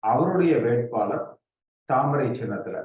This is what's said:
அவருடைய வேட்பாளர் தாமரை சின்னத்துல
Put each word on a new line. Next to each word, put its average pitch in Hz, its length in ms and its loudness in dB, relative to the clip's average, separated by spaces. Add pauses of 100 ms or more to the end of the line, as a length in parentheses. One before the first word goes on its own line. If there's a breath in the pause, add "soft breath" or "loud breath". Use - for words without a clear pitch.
அவருடைய 165 560 2
வேட்பாளர் 117 640 0 (640)
தாமரை 139 420 2
சின்னத்துல 104 540 -6